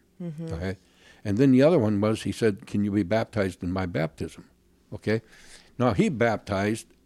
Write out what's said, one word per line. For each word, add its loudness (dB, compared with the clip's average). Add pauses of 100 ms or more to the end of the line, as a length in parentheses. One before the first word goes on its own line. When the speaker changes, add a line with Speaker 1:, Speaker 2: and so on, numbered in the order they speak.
(220)
Speaker 1:
Mm-hmm. -10
Speaker 2:
Okay? -6 (460)
And -2
then 6
the 6
other 6
one 2
was, 0
he -4
said, -2
"Can -2
you 0
be 2
baptized -2
in -4
my -2
baptism?" -6 (420)
Okay? -2 (560)
Now, 0
he 2
baptized -2 (200)